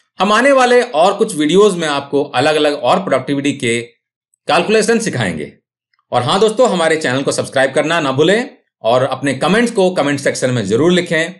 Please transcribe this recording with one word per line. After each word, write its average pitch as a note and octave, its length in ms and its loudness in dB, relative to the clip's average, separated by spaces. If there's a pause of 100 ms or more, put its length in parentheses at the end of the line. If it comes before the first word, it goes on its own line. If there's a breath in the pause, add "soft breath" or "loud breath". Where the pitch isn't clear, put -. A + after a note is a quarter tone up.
(180 soft breath)
हम G#3 140 0
आने B3 200 4
वाले B3 300 4
और F3+ 320 2
कुछ G3 220 -2
वीडियोज़ F3+ 400 4
में E3 120 -4
आपको C#3 360 -4
अलग-अलग D3 500 0
और D3+ 300 0
प्रोडक्टिविटी C#3 480 -2
के A#2 300 -2 (680)
कैलकुलेशन G3+ 500 2
सिखाएंगे। F2 540 -6 (600)
और B2 100 0
हाँ E3+ 180 0
दोस्तों, A3 300 2
हमारे E3 260 0
चैनल C#3 260 -2
को C3 100 -2
सब्सक्राइब C3 400 -2
करना D#3 280 0
ना C#3 120 -2
भूलें F#3+ 380 0 (320)
और B2 220 2
अपने C3 300 -4
कमेंट्स G3+ 380 0
को F#3 180 0
कमेंट C#3+ 300 -2
सेक्शन C3 300 -2
में A#2+ 160 -2
जरूर B2+ 260 2
लिखें। F3 480 -2